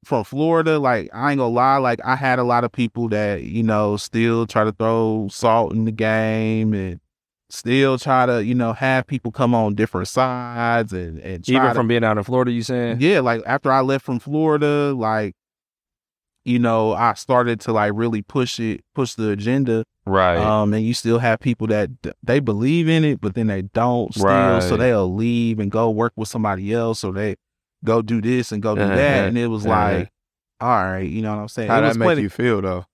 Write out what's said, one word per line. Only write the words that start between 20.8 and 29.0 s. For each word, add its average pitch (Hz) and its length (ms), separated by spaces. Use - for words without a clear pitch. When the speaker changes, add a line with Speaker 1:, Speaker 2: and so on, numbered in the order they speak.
Speaker 1:
you 117 80
still 117 260
have 117 200
people 117 280
that 107 340
d-, - 100
they 135 200
believe 135 480
in 160 160
it, 143 160
but 101 140
then 113 120
they 98 140
don't 117 520
still. 98 120
So 90 120
Speaker 2:
Right. 117 60
Speaker 1:
they'll 104 360
leave 117 460
and 101 120
go 113 180
work 110 280
with 110 100
somebody 101 460
else, 113 320
or 95 80
they 101 220
go 113 160
do 113 200
this 123 300
and 104 100
go 107 140
do 104 60
Speaker 2:
Uh-huh. 101 140
Speaker 1:
that. 135 340